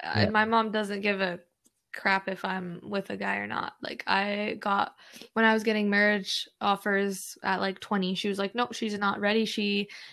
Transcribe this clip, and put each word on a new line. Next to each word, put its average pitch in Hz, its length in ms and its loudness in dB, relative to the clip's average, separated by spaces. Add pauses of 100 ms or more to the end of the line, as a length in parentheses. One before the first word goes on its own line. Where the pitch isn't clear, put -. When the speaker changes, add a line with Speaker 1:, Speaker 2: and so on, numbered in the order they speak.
Speaker 1:
I, 131 220 2
Speaker 2:
yeah. - 20 4
Speaker 1:
my 214 180 4
mom 220 260 2
doesn't 202 300 -2
give 196 200 0
a 180 200 -2 (520)
crap 196 360 0
if 190 160 -6
I'm 185 380 -6
with 196 280 -4
a 196 60 -6
guy 202 200 -2
or - 100 -6
not. - 340 -4
Like, - 260 -8
I 202 520 0
got, - 380 0 (360)
when 226 120 4
I 220 80 8
was 220 100 2
getting 214 260 2
marriage 208 580 2 (140)
offers 196 840 0
at, 190 180 0
like, 190 200 -2
twenty, 190 340 0
she 208 140 -2
was 196 100 -2
like, 196 160 -2
"Nope, 240 180 -2
she's 208 260 -4
not 208 220 0
ready. 214 240 4
She 202 440 0 (240)